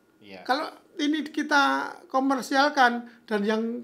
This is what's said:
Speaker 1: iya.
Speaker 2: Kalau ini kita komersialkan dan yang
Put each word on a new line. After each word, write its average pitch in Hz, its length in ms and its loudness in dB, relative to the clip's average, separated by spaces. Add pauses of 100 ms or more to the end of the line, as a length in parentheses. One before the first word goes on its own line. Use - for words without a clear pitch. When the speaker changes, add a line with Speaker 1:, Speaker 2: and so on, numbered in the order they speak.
(200)
Speaker 1:
iya. 98 240 -18
Speaker 2:
Kalau 294 240 -2 (280)
ini 302 280 -2
kita 294 400 0 (420)
komersialkan 269 840 2 (320)
dan 208 180 -2
yang 220 220 0 (200)